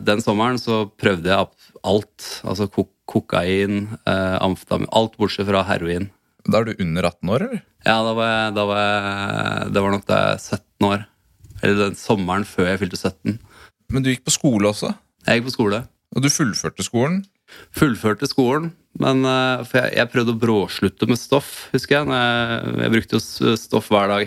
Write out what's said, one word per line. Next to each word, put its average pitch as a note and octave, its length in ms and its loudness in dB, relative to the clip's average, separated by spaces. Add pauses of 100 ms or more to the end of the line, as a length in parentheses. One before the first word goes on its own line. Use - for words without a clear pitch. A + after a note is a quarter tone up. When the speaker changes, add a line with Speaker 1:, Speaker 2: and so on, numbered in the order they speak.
Speaker 1:
den G#2 220 2
sommeren A#2 340 0
så A2 300 0
prøvde F2+ 420 0
jeg F#2+ 80 4
ap-, - 300 -4 (180)
alt. G#2 400 0 (160)
Altså G#2 240 -2
ko-, G2 220 -2 (180)
kokain, G2+ 800 0 (180)
eh, F#2+ 400 0
amfetamin, F#2 480 -2
alt A2+ 260 2
bortsett G2+ 320 -2
fra F#2+ 160 2
heroin. F2+ 460 -2 (360)
Speaker 2:
Da G#2 140 2
er A2+ 100 -2
du G2 120 -6
under E2+ 260 0
atten E2+ 220 -6
år, C#3+ 160 0
eller? B3 160 -8 (240)
Speaker 1:
Ja, A2+ 160 2
da A2+ 120 0
var A2+ 140 0
jeg, A2 260 0
da G#2 120 0
var G2+ 140 0
jeg, G2+ 920 -2
det G2+ 120 2
var G2 100 0
nok G2+ 140 -4
da - 100 4
jeg G1+ 160 2
er G2+ 100 -8
sytten - 440 -2
år. G2+ 180 -2 (540)
Eller G2+ 180 2
den G2+ 180 0
sommeren G2 520 0
før F2+ 200 0
jeg F#2+ 140 0
fylte F2+ 180 -4
sytten. G#2+ 380 -4 (540)
Speaker 2:
Men C3+ 120 0
du C3 60 2
gikk B2 160 -4
på D3+ 80 2
skole G#2 380 4
også? - 180 -4 (340)
Speaker 1:
Jeg A#2 160 2
gikk B2+ 100 -6
på - 60 -8
skole. A2 280 0 (320)
Speaker 2:
Og C3 80 0
du C#3+ 80 4
fullførte G2 540 -2
skolen? D3+ 340 0 (540)
Speaker 1:
Fullførte A2 560 2
skolen, C#3 380 0 (340)
men, C3 240 2
eh, C3 400 0
for B2+ 140 2
jeg, B2+ 160 0
jeg A#2+ 160 2
prøvde A#2+ 240 2
å - 20 -2
bråslutte G#2 720 0
med A#2+ 80 2
stoff, - 300 0 (240)
husker C#3 240 2
jeg. D3 100 0
Når C3 140 0
jeg, A#2+ 540 -2 (100)
jeg A2+ 100 2
brukte A2+ 220 0
jo A2+ 80 0
s-, A#2+ 400 0
stoff - 260 -2
hver G2+ 220 4
dag G#2 140 0